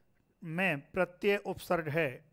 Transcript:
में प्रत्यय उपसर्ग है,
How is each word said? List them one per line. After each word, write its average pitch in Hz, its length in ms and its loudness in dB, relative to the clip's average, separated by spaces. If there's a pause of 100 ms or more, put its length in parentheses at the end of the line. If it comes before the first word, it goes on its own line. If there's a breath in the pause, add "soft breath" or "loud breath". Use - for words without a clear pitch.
(420)
में 165 500 -2
प्रत्यय 196 460 2
उपसर्ग 175 520 -2
है, 151 200 2 (240)